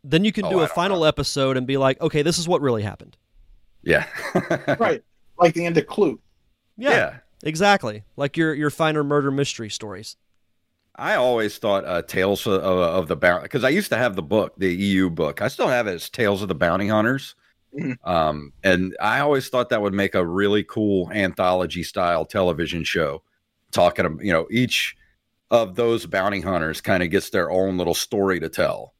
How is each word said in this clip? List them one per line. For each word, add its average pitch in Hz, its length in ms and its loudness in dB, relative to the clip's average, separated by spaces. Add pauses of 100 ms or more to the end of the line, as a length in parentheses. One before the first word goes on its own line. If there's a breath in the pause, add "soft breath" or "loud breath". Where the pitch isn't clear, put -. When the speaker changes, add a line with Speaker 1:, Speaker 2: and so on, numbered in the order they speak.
Speaker 1:
Then 156 220 2
you 214 80 2
can 196 140 -4
Speaker 2:
Oh, 156 40 -2
Speaker 1:
do 185 100 2
Speaker 2:
I 156 40 4
Speaker 1:
a - 20 0
Speaker 2:
don't - 80 -6
Speaker 1:
final 180 260 0
Speaker 2:
know. 160 40 2
Speaker 1:
episode 135 520 0
and 127 100 -2
be 135 100 -2
like, 135 240 2
"Okay, 156 220 0
this 165 160 0
is 165 100 -4
what 170 140 2
really 117 200 0
happened." - 340 -10 (680)
Speaker 2:
Yeah. 78 240 2 (280)
<laughs> 151 440 -2
Speaker 3:
Right. 180 240 0 (360)
Like 170 160 4
the 170 100 -2
end 170 140 2
of - 80 0
Clue. 165 340 0 (560)
Speaker 1:
Yeah, 262 140 -2
Speaker 2:
Yeah. 98 260 2 (260)
Speaker 1:
exactly. 156 640 0 (120)
Like 139 200 -4
your, 160 180 0
your 147 160 0
finer 156 340 0
murder 143 260 2
mystery 135 400 -4
stories. 104 460 -12 (800)
Speaker 2:
I 180 180 -2
always 120 420 2
thought, 101 300 0
uh, 85 160 -2
Tales 98 440 0
of, 95 160 2
of, 92 160 2
of 87 300 2
the 85 80 0
Bounty, 87 320 2
'cause 131 160 -2
I 131 60 4
used 196 200 0
to 113 60 0
have 113 200 0
the 92 60 -4
book, 90 360 0
the 95 80 0
E 92 260 0
U 95 160 4
book. 80 320 -4
I 107 80 -2
still 220 200 -2
have 120 180 0
it. 92 80 -4
It's - 160 -12
Tales 101 320 0
of 101 60 -6
the 92 60 -2
Bounty 87 340 0
Hunters. 113 460 0 (440)
Speaker 3:
Mm-hmm. 151 140 -4 (180)
Speaker 2:
Um, 76 420 -2 (120)
and 92 360 2
I 113 200 0
always 139 280 0
thought 123 220 -2
that 113 100 2
would 101 140 -2
make 98 200 0
a 90 120 2
really 101 380 2
cool 98 480 0
anthology 92 720 0
style 87 420 0
television 85 580 -2
show, 76 380 -2 (480)
talking, 87 500 2
you 98 120 0
know, 80 180 2
each - 460 0 (540)
of 110 260 2
those 117 280 0
bounty 98 360 -2
hunters 80 400 -2
kinda 90 260 2
gets 90 240 0
their 90 200 0
own 92 280 0
little 85 160 0
story 95 460 0
to 80 80 -6
tell. 76 520 -4